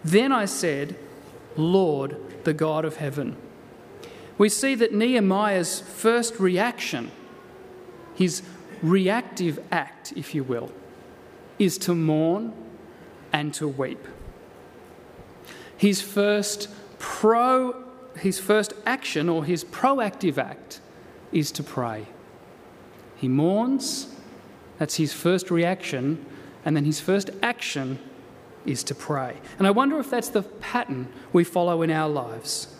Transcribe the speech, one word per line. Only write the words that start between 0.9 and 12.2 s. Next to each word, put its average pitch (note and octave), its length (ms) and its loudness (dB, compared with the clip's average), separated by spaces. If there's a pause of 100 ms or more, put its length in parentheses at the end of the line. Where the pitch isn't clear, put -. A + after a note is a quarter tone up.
'Lord, D#3 640 2 (260)
the E3 100 2
God D#3 320 0
of D#3 120 -6
heaven.'" C#3 380 -4 (1000)
We G#3 120 8
see C4+ 260 2
that A3+ 180 4
Nehemiah's G#3 840 2
first A#3 600 2
reaction, F#3 720 0 (1000)
his F3+ 300 2 (400)
reactive F#3 760 2 (120)
act, - 440 -6
if D#3 200 -8
you C#3+ 80 0
will, B2+ 280 -4 (840)
is F#3 220 4
to F3 160 0
mourn E3 560 2 (840)